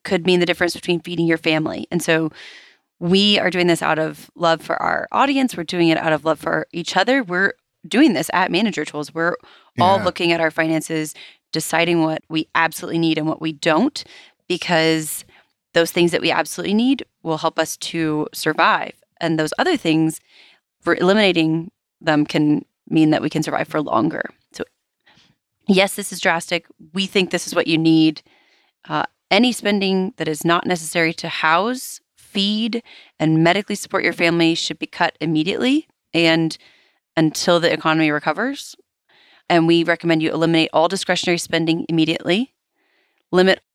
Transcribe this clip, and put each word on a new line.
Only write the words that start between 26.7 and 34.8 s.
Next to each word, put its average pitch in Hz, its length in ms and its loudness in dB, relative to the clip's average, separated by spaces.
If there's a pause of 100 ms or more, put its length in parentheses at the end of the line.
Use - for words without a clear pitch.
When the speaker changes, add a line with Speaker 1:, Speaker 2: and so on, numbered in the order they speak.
Speaker 1:
We 190 120 -4
think 185 260 0
this 175 160 -4
is - 80 -6
what 175 120 0
you 160 100 2
need. 160 440 4 (680)
Uh, 151 140 -4 (280)
any 226 220 4
spending 190 640 0
that 156 100 -6
is 156 160 -6
not 170 220 2
necessary 165 480 -2
to - 160 -10
house, 190 720 -2 (160)
feed, 214 640 -4 (360)
and 160 220 2
medically 196 340 2
support - 280 -6
your 170 80 0
family 170 420 0
should - 260 -6
be 160 60 -8